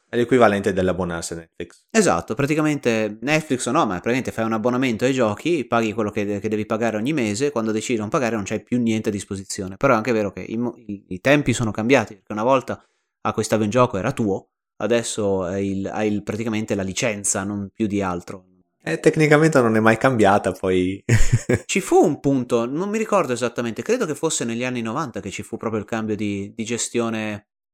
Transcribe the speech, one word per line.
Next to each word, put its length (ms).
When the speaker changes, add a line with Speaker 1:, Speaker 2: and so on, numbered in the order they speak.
Speaker 1:
È 40
l'equivalente 600
dell'abbonarsi 580
a 40
Netflix. 540
Speaker 2:
Esatto, 440
praticamente 880
Netflix 420
o 60
no, 160
ma 80
praticamente 360
fai 140
un 80
abbonamento 540
ai 80
giochi, 500
paghi 300
quello 160
che, 280
che 120
devi 160
pagare 320
ogni 160
mese, 360
quando 220
decidi 220
di 60
non 100
pagare 240
non 100
c'hai 180
più 160
niente 300
a 40
disposizione. 680
Però 160
è 20
anche 160
vero 200
che 140
i 120
mo-, 180
i, 320
i 140
tempi 320
sono 160
cambiati, 460
perché 160
una 120
volta 400
acquistavi 420
un 60
gioco 260
era 160
tuo, 380
adesso 640
hai 340
il, 80
hai 260
il, 100
praticamente 520
la 80
licenza, 600
non 300
più 140
di 160
altro. 460
Speaker 1:
Eh, 140
tecnicamente 600
non 140
è 60
mai 180
cambiata, 540
poi. 540
<laughs> 600
Speaker 2:
Ci 140
fu 200
un 200
punto, 460
non 220
mi 100
ricordo 340
esattamente, 500
credo 240
che 80
fosse 300
negli 180
anni 180
novanta 380
che 120
ci 120
fu 140
proprio 240
il 60
cambio 280
di, 400
di 100
gestione 840